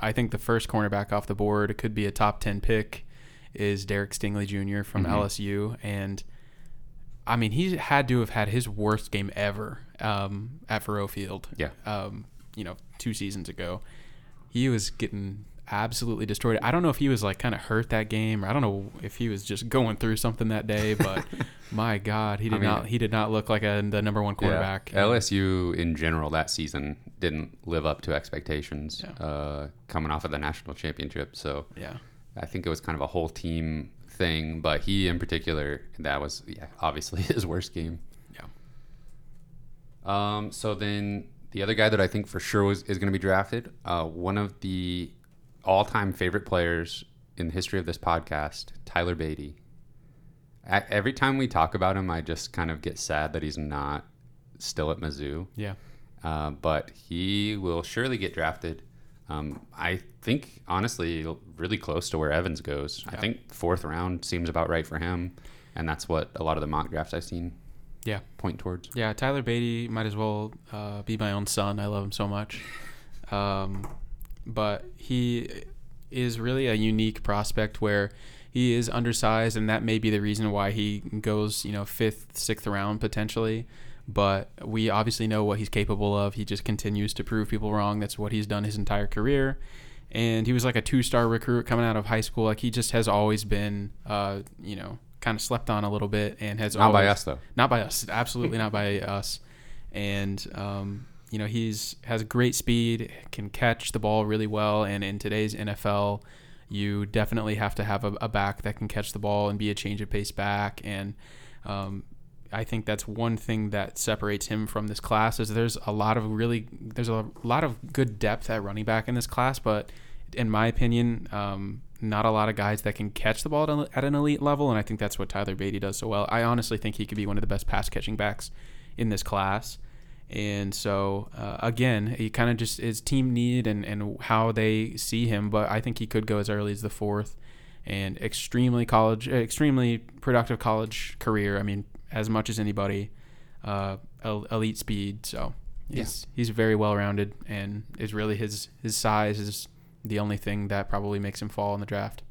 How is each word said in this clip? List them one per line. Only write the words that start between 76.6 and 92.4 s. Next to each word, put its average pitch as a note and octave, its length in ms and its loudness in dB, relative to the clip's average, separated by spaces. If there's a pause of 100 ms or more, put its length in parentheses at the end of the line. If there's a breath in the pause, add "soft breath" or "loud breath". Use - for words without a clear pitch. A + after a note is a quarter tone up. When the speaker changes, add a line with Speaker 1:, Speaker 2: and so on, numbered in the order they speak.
Speaker 1:
a A#2 60 4
unique A2 500 4
prospect G#2 580 0
where G2+ 300 2 (400 loud breath)
he B2 220 4
is A#2 160 2
undersized, A2+ 680 2
and G#2+ 120 2
that G#2+ 140 2
may A2 160 4
be G#2+ 100 2
the G#2+ 100 4
reason G#2 320 2
why G2+ 200 2
he G#2 280 0
goes, G#2+ 640 0
you G2+ 60 -4
know, G2+ 140 -2
fifth, - 520 -2
sixth - 300 -2
round G2+ 340 0
potentially. A2 680 0 (380 loud breath)
But G2 460 2 (160)
we A2 220 2
obviously G#2+ 380 2
know G#2+ 180 4
what G#2 140 2
he's G#2+ 100 -2
capable G#2 460 2
of. G2+ 180 2
He G#2+ 100 -4
just G2+ 220 -4
continues G#2 480 0
to G2+ 100 -4
prove G#2+ 240 0
people G#2+ 260 0
wrong. G#2 280 2
That's G2+ 180 -4
what G#2 140 -2
he's G#2 120 0
done G#2 200 0
his G#2+ 100 -2
entire G#2 320 2
career. C3+ 520 4 (520 loud breath)
And A2+ 340 2
he B2 60 4
was, B2 140 4
like, B2 100 4
a A2+ 60 4
two-star B2 480 4
recruit A#2 360 2
coming A#2+ 200 4
out A2+ 100 4
of G#2 120 0
high A2 120 4
school. A2 240 0